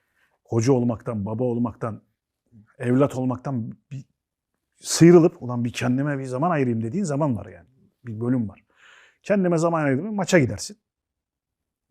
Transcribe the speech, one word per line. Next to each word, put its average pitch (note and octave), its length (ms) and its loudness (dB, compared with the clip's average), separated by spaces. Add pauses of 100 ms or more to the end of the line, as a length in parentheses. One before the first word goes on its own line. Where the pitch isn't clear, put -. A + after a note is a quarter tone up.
(440)
koca A#2 300 2
olmaktan, A#2+ 520 -2
baba A2 180 -4
olmaktan, A#2 580 -4 (760)
evlat B2+ 380 2
olmaktan B2+ 560 -6 (200)
bir C3+ 140 -16 (680)
sıyrılıp E3+ 680 6
"Ulan A#2+ 220 -4
bir A#2+ 80 -4
kendime C3+ 460 -2
bir C3+ 60 -8
zaman C3 260 -2
ayırayım" B2 320 0
dediğin C3 200 -4
zaman C#3+ 340 -2
var F#2 80 -10
yani. F#2 220 -20 (380)
Bir A2 140 -10
bölüm A#2+ 300 -2
var. - 140 -20 (600)
Kendime F3+ 340 2
zaman E3 260 0
ayırdım C#3 220 0
mı A3 60 -8
maça F#3+ 280 2
gidersin. - 380 -2 (1120)